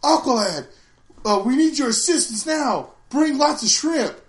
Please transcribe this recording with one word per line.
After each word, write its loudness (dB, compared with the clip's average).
Aqualad, 0
uh, 2
we 2
need 2
your 0
assistance -2
now. -2
Bring 0
lots 2
of -2
shrimp. 0